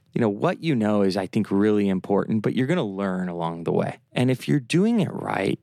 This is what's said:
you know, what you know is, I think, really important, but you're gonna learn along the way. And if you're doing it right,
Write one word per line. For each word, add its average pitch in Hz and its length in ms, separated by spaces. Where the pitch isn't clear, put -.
you - 80
know, 110 80
what 113 340
you 160 120
know 104 260
is, 98 160
I 95 100
think, 107 240
really 101 380
important, 95 520
but - 140
you're 131 120
gonna 165 180
learn 95 420
along 85 380
the 82 80
way. 85 260
And 127 180
if - 160
you're 147 140
doing 196 400
it 92 100
right, - 500